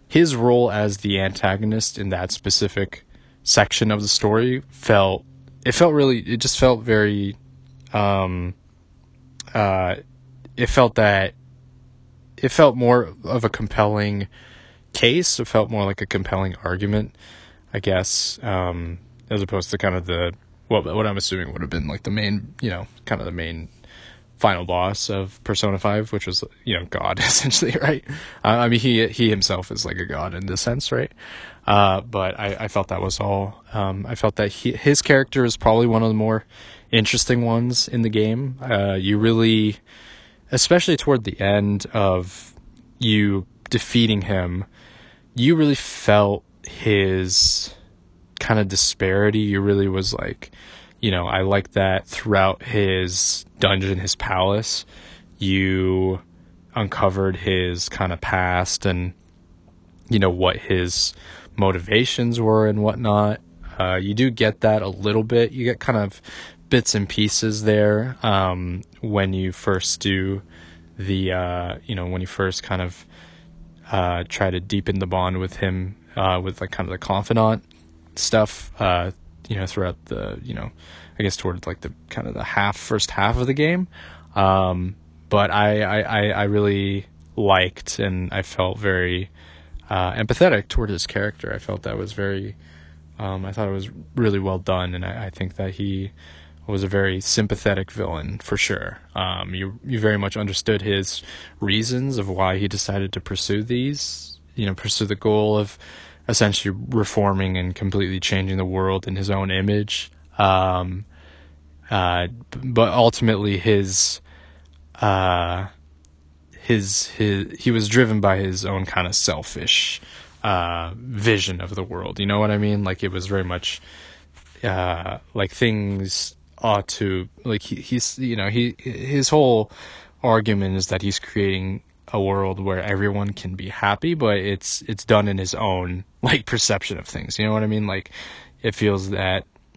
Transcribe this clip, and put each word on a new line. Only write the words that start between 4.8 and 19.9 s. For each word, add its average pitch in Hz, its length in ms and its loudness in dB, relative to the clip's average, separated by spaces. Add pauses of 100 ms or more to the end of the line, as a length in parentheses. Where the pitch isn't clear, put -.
it 123 80 2
felt 170 200 6
really, 135 260 4
it 117 180 -2
just - 220 -2
felt 123 240 6
very, 104 520 2 (560)
um, 95 600 0 (1000)
uh, 95 420 2 (600)
it 123 120 0
felt 123 280 4
that, 101 380 4 (1040)
it 131 120 0
felt 143 280 6
more 120 360 4 (120)
of 113 180 0
a 110 60 2
compelling 104 800 0 (640)
case. 151 460 2
It 120 80 -4
felt 110 220 2
more 107 140 0
like 98 180 -2
a 101 40 -4
compelling 95 580 -2
argument, 101 520 -2 (580)
I 110 60 -4
guess, - 640 0
um, 87 580 -4 (300)
as 107 120 -2
opposed 95 300 -4
to 101 60 -2
kind 92 180 0